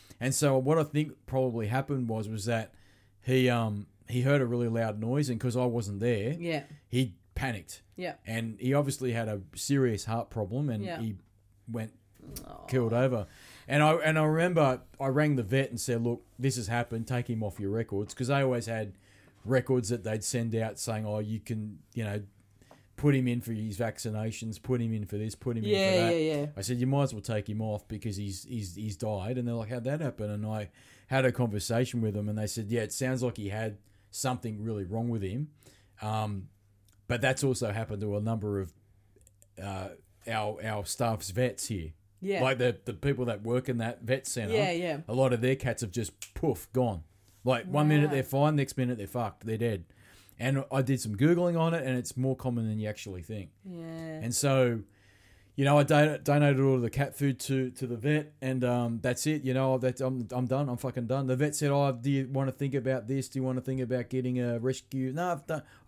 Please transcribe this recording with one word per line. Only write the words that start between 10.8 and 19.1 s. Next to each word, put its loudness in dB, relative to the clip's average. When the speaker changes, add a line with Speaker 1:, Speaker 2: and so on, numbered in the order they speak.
Speaker 2:
Yeah. -6
Speaker 1:
he -4
went -6
Speaker 2:
Aw. -16
Speaker 1:
killed 2
over. 2
And 4
I, 8
and 2
I 4
remember 4
I 0
rang 4
the 0
vet 2
and -6
said, 0
"Look, 0
this 0
has -4
happened. -2
Take -2
him -2
off -4
your -2
records." -2
'Cause -4
they 4
always 0
had -4